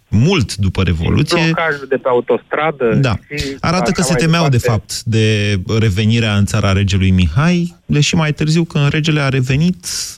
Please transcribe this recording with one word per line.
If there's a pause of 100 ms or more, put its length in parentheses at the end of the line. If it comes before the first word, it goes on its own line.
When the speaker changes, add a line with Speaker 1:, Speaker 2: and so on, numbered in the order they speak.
Speaker 1:
mult
după
Revoluție.
Speaker 2:
Blocajul
de
pe
autostradă
Speaker 1:
Da. (220)
Speaker 2:
și
Speaker 1:
Arată
că
Speaker 2:
așa
Speaker 1:
se
Speaker 2:
mai
Speaker 1:
temeau,
de
Speaker 2:
departe.
Speaker 1:
fapt,
de (180)
revenirea
în
țara
regelui
Mihai, (120)
deși
mai
târziu,
când
regele
a
revenit, (320)